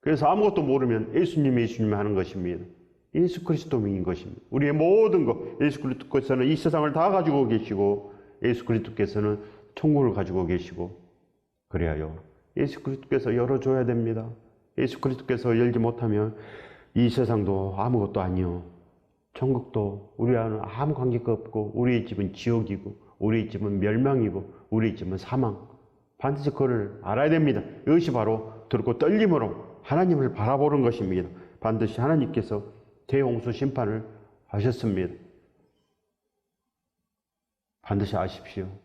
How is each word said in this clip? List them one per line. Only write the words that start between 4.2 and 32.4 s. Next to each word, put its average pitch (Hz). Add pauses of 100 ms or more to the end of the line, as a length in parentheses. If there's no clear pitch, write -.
우리의 147
모든 180
것, -
예수 143
그리스도께서는 131
이 156
세상을 151
다 160
가지고 151
계시고 104 (300)
예수 120
그리스도께서는 104 (360)
천국을 143
가지고 92
계시고, 87 (680)
그래야요. 80 (380)
예수 -
그리스도께서 135
열어줘야 131
됩니다. 113 (480)
예수 -
그리스도께서 123
열지 120
못하면 110 (580)
이 120
세상도 101
아무것도 107
아니요. 90 (680)
천국도 110
우리와는 113
아무 131
관계가 120
없고 107
우리의 120
집은 98
지옥이고 101 (240)
우리의 110
집은 101
멸망이고 107 (160)
우리의 110
집은 92
사망. 117 (500)
반드시 143
그걸 123
알아야 120
됩니다. 147 (220)
이것이 165
바로 110 (160)
두렵고 120
떨림으로 165
하나님을 151
바라보는 135
것입니다. 92 (300)
반드시 110
하나님께서 120 (320)